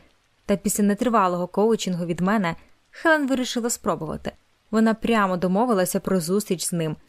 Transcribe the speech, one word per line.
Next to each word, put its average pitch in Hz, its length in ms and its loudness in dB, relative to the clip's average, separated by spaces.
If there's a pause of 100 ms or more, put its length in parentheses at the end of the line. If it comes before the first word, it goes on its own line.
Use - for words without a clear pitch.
(460)
Та 202 100 0
після 202 280 -2
нетривалого 196 640 2
коучингу 196 580 0
від 165 140 -4
мене 180 360 0 (360)
Хелен 311 360 2
вирішила 240 420 -2
спробувати. 156 640 -6 (400)
Вона 220 220 4
прямо 208 440 0
домовилася 190 640 2
про 190 200 0
зустріч 180 460 -2
з - 80 -4
ним, 160 220 -2 (140)